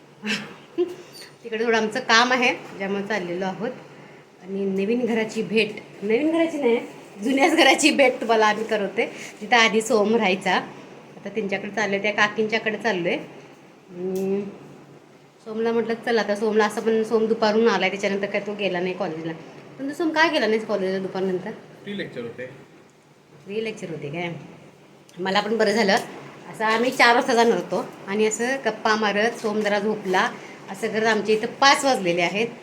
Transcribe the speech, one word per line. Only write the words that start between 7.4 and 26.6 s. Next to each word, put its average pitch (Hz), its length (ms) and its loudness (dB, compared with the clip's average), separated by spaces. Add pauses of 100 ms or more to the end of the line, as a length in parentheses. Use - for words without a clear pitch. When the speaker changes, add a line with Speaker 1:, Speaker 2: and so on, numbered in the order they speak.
Speaker 1:
घराची 277 340 6
भेट 240 300 4
तुम्हाला 220 260 4
आम्ही 214 180 0
करवते, 208 420 -2 (340)
जिथं 214 160 2
आधी 220 240 4
सोहम 214 360 4
राहायचा. 190 380 2 (640)
आता - 120 -14
त्यांच्याकडे 196 420 -6
चाललोय, 196 280 -2
त्या 208 140 0
काकींच्याकडे 214 640 0
चाललोय. 196 380 -2
आणि 190 1300 -6 (1000)
सोमला 226 280 -2
म्हटलं, 226 220 0
"चल 233 240 0
आता." 208 180 0
सोमला 214 300 4
असं 214 140 -4
पण, 220 220 2
सोम 220 240 2
दुपारून 220 420 4
आलाय, 190 220 2
त्याच्यानंतर 196 360 -2
काय 202 140 -2
तो 208 140 -6
गेला 185 260 -2
नाही 180 140 -2
कॉलेजला. 165 380 -6 (460)
पण 269 100 -8
तू 294 60 -8
सोम 320 160 -2
काय 311 180 2
गेला 294 180 0
नाहीस 220 200 0
कॉलेजला 190 320 -2
दुपारनंतर? 185 520 -4
Speaker 2:
फ्री - 480 -14
लेक्चर 139 220 -10
होते. 120 260 -10 (960)
Speaker 1:
फ्री 214 200 -6
लेक्चर 208 260 -10
होते 147 180 -10
काय? 170 240 -6 (840)
मला 190 220 0
पण 226 160 0
बरं 208 160 4
झालं, 214 220 4 (580)
असं 220 120 -6